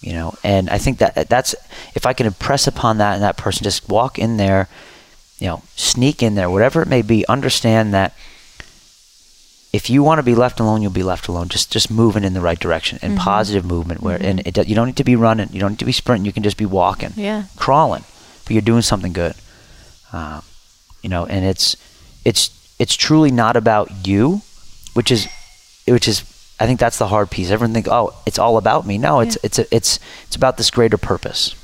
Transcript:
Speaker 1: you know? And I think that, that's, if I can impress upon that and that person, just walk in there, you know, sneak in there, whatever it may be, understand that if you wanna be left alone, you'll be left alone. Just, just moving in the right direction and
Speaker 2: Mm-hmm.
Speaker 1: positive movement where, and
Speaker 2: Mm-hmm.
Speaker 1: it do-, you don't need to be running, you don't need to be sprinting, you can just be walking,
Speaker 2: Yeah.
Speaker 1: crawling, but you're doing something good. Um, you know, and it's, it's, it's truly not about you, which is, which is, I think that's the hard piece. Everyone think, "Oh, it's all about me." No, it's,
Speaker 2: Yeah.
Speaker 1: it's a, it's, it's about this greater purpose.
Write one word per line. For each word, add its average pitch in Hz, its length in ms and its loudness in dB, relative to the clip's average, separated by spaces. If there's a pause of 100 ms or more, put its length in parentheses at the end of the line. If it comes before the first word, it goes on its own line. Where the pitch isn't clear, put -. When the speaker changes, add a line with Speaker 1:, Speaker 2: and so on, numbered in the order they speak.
Speaker 1:
you 87 120 -8
know? 82 300 -6
And 95 260 2
I - 80 -2
think 127 200 -2
that, - 320 0
that's, 123 260 0 (400)
if - 100 -4
I 127 80 0
can 127 140 0
impress 135 400 0
upon 113 300 0
that 104 160 2
and 101 100 -2
that 98 140 0
person, - 260 -4
just 101 240 -4
walk 117 320 0
in 113 180 0
there, 98 300 2 (720)
you 98 80 -6
know, 82 140 -6 (140)
sneak - 460 0
in 110 140 2
there, 92 140 0
whatever 117 320 2
it 160 60 -2
may 131 140 2
be, 107 260 2
understand 113 680 0
that 95 200 0 (1600)
if - 160 -4
you 135 140 4
wanna 156 200 4
be 120 120 4
left 120 240 2
alone, 110 220 2
you'll 101 100 -2
be 92 120 -2
left 92 260 -4
alone. 87 180 -4
Just, - 240 -4
just - 180 -2
moving 110 360 2
in 95 80 -2
the 95 80 -2
right 85 180 0
direction 85 420 -4
and 208 120 -4
Speaker 2:
Mm-hmm. 196 100 -2
Speaker 1:
positive 101 420 0
movement 85 360 -4
where, 90 160 -2
and 92 220 -2
Speaker 2:
Mm-hmm. - 100 -6
Speaker 1:
it 90 40 -8
do-, 101 100 2
you 98 120 0
don't 113 120 2
need 127 100 -6
to 139 80 0
be 123 100 4
running, 113 380 2
you 95 80 -8
don't 101 100 0
need 107 80 -8
to 117 60 -6
be 123 80 -2
sprinting, 107 320 -2
you 101 80 -4
can 107 100 -6
just 104 140 0
be 107 80 -4
walking, 92 500 0
Speaker 2:
Yeah. 208 300 -6 (100)
Speaker 1:
crawling, 135 480 0 (400)
but - 80 -8
you're 110 100 2
doing 113 200 2
something 95 320 -2
good. 82 200 -4 (800)
Um, 78 320 -12 (580)
you 90 80 -10
know, 87 160 -4
and 95 200 -2
it's, - 300 -2 (500)
it's, - 240 0 (300)
it's - 160 0
truly 156 360 4
not 117 240 2
about 107 500 2
you, 120 360 2 (520)
which 120 160 0
is, 110 180 2 (600)
which 120 200 4
is, 107 160 -2 (360)
I 110 80 0
think 123 120 2
that's 120 180 0
the 110 100 0
hard 101 240 0
piece. 90 180 -6
Everyone 110 240 0
think, 113 140 0
"Oh, 110 260 0 (140)
it's 104 100 -4
all 113 200 2
about 110 280 0
me." 101 140 -2
No, 147 220 2
it's, 113 140 0
Speaker 2:
Yeah. - 100 -10
Speaker 1:
it's - 140 -2
a, - 160 0
it's, - 240 0 (280)
it's - 80 -10
about 131 220 2
this 113 120 0
greater 113 280 2
purpose. - 680 -4